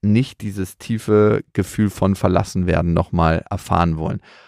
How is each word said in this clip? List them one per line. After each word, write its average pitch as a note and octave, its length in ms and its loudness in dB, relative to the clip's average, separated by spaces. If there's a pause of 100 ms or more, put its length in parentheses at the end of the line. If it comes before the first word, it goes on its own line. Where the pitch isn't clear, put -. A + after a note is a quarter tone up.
nicht G#2+ 380 0
dieses G2 380 -8
tiefe G#2+ 760 2
Gefühl G#2 380 -2
von F#2+ 260 0
Verlassenwerden F2+ 760 0
nochmal E2 560 0
erfahren E2+ 500 -2
wollen. D#2+ 220 -6 (260)